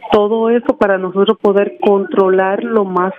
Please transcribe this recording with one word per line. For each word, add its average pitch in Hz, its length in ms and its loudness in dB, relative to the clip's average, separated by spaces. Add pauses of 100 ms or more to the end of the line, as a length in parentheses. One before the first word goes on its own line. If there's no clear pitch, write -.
(100)
todo 220 400 0
eso 240 260 0
para 196 220 0
nosotros 196 420 0
poder 202 400 0
controlar 196 840 0
lo 226 200 0
más 185 340 -2